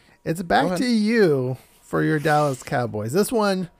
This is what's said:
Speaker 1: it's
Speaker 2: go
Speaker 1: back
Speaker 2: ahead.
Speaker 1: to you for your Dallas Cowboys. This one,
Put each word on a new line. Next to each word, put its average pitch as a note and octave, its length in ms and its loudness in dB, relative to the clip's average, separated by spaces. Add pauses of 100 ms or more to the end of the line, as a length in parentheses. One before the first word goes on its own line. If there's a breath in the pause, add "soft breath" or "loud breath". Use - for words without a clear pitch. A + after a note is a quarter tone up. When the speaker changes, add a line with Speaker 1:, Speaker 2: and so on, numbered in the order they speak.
(240 loud breath)
Speaker 1:
it's E3 200 -4
Speaker 2:
go E3+ 40 -14
Speaker 1:
back G3+ 180 2
Speaker 2:
ahead. F3+ 120 -2
Speaker 1:
to B3+ 100 0
you G3+ 680 2 (240 soft breath)
for D#3 220 -2
your D#3 160 0
Dallas D3 420 0
Cowboys. A2+ 500 -4
This G3 200 0
one, G3 480 0